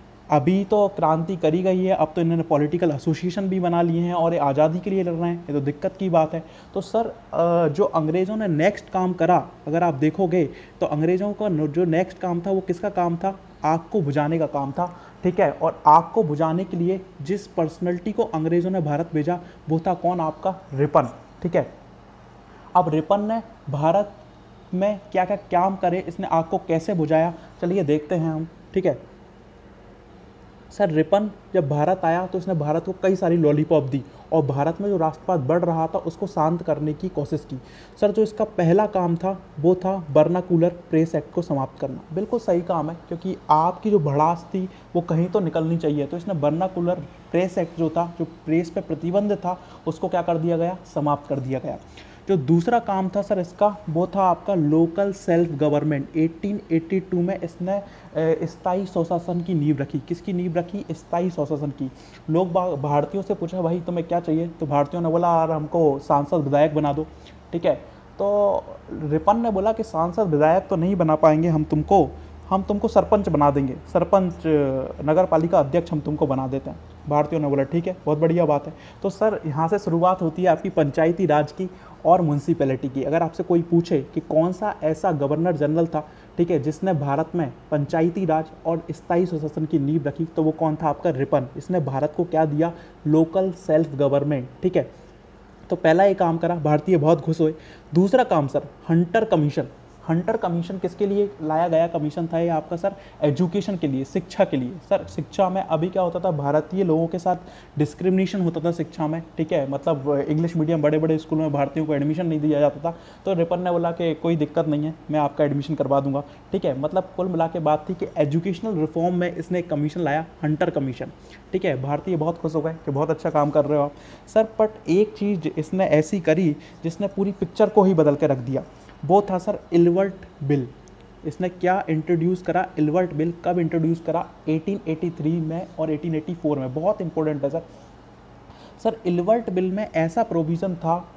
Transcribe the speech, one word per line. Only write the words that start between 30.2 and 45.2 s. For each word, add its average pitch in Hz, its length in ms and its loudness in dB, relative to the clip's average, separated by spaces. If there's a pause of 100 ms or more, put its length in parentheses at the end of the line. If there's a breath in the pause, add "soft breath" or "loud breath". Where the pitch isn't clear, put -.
सर, 202 180 0
रिपन 175 420 2 (220)
जब 165 160 0
भारत 151 360 0
आया 175 220 0
तो 185 100 -6
इसने 185 160 -4
भारत 156 320 -2
को 190 60 -6 (120)
कई 190 120 4
सारी 175 220 2
lollipop 151 460 4
दी 131 200 -4 (300 loud breath)
और 156 120 4
भारत 143 360 0
में 202 80 -2
जो 196 80 0
राष्ट्रवाद 160 420 0
बढ़ 147 200 2
रहा 165 280 0
था 165 100 -6
उसको 170 300 -6
शांत 170 360 0
करने 151 300 -2
की 180 160 -6
कोशिश 151 400 -6
की। 131 80 -10 (440 loud breath)
सर, 208 100 4
जो 214 120 2
इसका 214 200 -2
पहला 190 420 4
काम 180 300 0
था 185 260 -4 (180)
वो 170 160 4
था 185 360 -4
वर्नाकुलर 175 580 4
प्रेस 165 460 0
एक्ट 147 180 -4
को 175 80 -2
समाप्त 139 380 -4
करना। 131 200 -6 (140)
बिल्कुल 208 260 -2
सही 180 220 0
काम 170 280 -4
है, 170 80 -10 (100)
क्योंकि 175 300 -6 (120)
आपकी 170 420 2
जो 202 80 6
भड़ास 151 500 0
थी 185 200 -4 (260 loud breath)
वो 175 60 2
कहीं 165 240 0